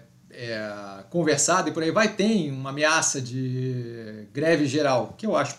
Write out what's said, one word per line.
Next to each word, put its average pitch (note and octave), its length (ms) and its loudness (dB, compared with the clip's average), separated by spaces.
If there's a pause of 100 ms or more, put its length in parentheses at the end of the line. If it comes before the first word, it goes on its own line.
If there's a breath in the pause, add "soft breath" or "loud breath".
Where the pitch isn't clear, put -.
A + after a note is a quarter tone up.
(300)
é, G#2 800 -10
conversado E3+ 600 2
e - 20 -6
por E3 100 -4
aí D#3+ 80 0
vai. G#3 260 2
Tem F#3+ 360 2
uma C3+ 180 -6
ameaça D3+ 500 2
de B2 1120 -6
greve D3+ 360 2
geral, B2+ 500 2
que - 80 -10
eu G3+ 100 0
acho C#3+ 240 0